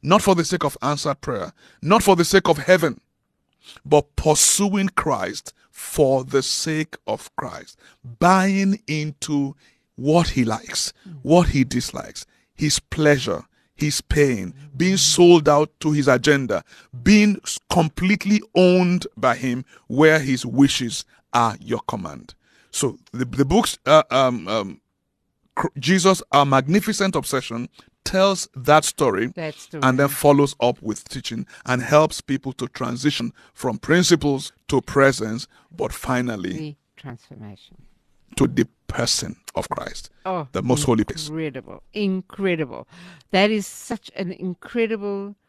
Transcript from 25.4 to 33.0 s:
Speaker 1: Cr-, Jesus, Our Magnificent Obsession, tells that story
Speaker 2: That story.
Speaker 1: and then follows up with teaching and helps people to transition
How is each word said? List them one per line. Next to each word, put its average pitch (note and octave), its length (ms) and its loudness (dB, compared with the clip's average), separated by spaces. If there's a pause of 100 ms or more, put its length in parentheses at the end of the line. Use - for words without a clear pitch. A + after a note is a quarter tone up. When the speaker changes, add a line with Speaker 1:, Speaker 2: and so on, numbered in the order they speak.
Speaker 1:
Cr-, - 120 -4 (120)
Jesus, F3+ 420 2 (100)
Our C#3 140 4
Magnificent E3+ 720 0
Obsession, A#2+ 520 -6 (360)
tells F#3+ 520 0
that D3 300 4
story A2+ 500 0
Speaker 2:
That D#3 200 -10
story. - 280 -10
Speaker 1:
and C3 160 2
then C#3+ 80 2
follows C#3+ 540 2
up A#2+ 200 0
with - 280 -8
teaching B2 360 -10 (200)
and B2+ 160 -2
helps D3 400 2
people C3 320 -6
to - 160 -10
transition B2 640 -4 (200)